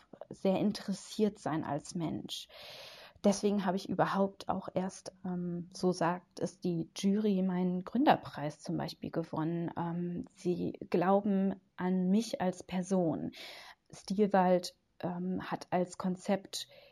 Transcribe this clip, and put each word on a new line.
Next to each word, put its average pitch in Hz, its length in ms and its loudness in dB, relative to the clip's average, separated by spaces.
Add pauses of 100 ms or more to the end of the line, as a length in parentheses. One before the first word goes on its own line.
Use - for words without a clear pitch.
(300)
sehr 190 300 2
interessiert 208 800 0
sein 151 240 -2
als 147 320 -6
Mensch. - 500 -4 (760)
Deswegen 202 440 2
habe 180 100 2
ich - 120 -4
überhaupt 196 600 0
auch 190 240 -4
erst, - 400 -6 (140)
ähm, 175 480 -4
so 185 180 2
sagt 175 480 -2
es - 180 -4
die 170 380 -2
Jury, 202 460 2
meinen 180 420 0
Gründerpreis 175 760 2
zum 160 180 -2
Beispiel - 320 -6
gewonnen. 165 640 -2
Ähm, 175 500 -4 (100)
sie 180 420 -4 (100)
glauben 196 640 4 (220)
an 180 320 2
mich 208 320 2
als 180 220 0
Person. 175 720 0 (600)
Stilwald, 185 840 4 (260)
ähm, 185 420 -2
hat - 280 -6
als 180 280 0
Konzept 190 680 -2 (260)